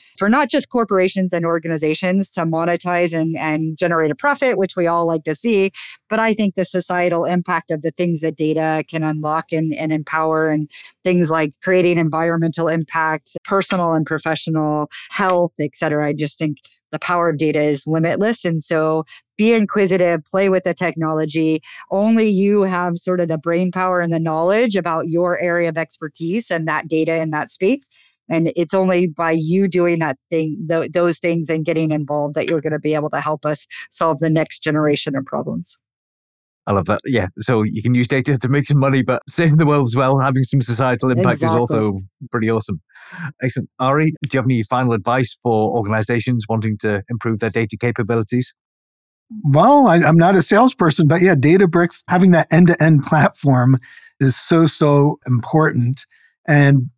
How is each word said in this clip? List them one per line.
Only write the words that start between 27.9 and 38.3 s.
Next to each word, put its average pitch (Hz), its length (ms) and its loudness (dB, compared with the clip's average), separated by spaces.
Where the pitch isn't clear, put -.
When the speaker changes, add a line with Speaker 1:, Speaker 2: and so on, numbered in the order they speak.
Speaker 1:
And 165 260 0
it's 170 180 -2
only 185 340 0
by 165 240 -4
you 165 360 0
doing 175 320 0
that 147 180 -4
thing, 160 400 -4
th-, 165 220 -2
those 170 280 0
things 170 300 -2
and 160 160 -2
getting 160 260 -2
involved 147 440 -4
that 156 120 -4
you're 160 140 -2
gonna 151 180 -4
be 151 140 -2
able 151 160 -2
to 143 100 -6
help 156 260 -6
us 151 220 -6
solve 160 300 -2
the 160 100 0
next 160 300 -2
generation 151 560 -2
of 135 100 -6
problems. 156 520 -8
Speaker 2:
I 104 60 -4
love 95 140 0
that. 101 180 -2
Yeah. 110 240 0
So 113 240 0
you 107 200 -4
can 123 100 2
use 123 140 2
data 135 300 0